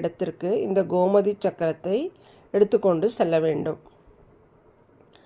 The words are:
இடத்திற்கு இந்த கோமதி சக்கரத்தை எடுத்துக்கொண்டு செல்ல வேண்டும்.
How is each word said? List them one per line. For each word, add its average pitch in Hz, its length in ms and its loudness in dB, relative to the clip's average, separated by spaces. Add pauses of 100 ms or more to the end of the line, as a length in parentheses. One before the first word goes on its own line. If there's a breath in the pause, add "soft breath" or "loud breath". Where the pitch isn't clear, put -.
இடத்திற்கு 170 500 -6 (160)
இந்த 196 140 0 (140)
கோமதி 196 380 2 (120)
சக்கரத்தை 175 540 -2 (560 soft breath)
எடுத்துக்கொண்டு 202 520 2 (120)
செல்ல 170 160 0 (100)
வேண்டும். 151 340 -2 (1500 soft breath)